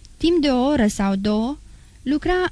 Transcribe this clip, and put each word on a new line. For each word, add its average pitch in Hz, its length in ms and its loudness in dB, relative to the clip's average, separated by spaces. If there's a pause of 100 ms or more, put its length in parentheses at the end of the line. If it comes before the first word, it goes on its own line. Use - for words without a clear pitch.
(180)
timp 330 240 2
de 294 60 2
o 254 180 2
oră 269 220 2
sau 196 280 -2
două, 214 420 -2 (440)
lucra 349 500 -2